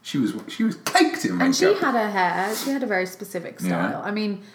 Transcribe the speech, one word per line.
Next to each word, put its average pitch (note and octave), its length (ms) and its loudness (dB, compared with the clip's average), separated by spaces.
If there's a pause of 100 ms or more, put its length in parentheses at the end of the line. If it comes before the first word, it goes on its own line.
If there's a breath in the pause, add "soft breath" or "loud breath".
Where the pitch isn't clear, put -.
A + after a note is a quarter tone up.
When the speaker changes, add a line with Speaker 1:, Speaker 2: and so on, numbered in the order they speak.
Speaker 1:
She - 160 -4
was, G#2+ 160 2 (140)
she - 160 -2
was A3 200 0
caked - 400 4
in - 160 0
Speaker 2:
And C4+ 160 4
she D4 80 4
Speaker 1:
makeup. G4+ 160 4
Speaker 2:
had C#4 140 2
her G#3+ 160 2
hair, F#3 440 0
she A3+ 160 -4
had C4+ 120 -2
a A#3+ 40 -2
very F#3 200 0
specific - 560 -10
Speaker 1:
Yeah. F3+ 260 0
Speaker 2:
style. D3+ 160 -6
I G3+ 60 -4
mean, G#3 320 -2 (120 loud breath)